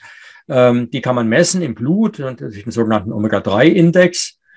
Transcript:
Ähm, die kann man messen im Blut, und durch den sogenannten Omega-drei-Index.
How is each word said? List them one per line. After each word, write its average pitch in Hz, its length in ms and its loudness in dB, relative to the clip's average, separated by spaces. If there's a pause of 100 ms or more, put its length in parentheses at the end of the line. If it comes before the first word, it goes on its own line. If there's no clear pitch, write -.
(480)
Ähm, 123 420 2
die 127 120 -6
kann 127 140 -2
man 117 120 -2
messen 170 340 0
im 123 140 -6
Blut, 196 460 -2
und 131 180 -10
durch 113 240 -14
den 117 80 -10
sogenannten 110 400 -2
Omega-drei-Index. 156 1300 2 (180)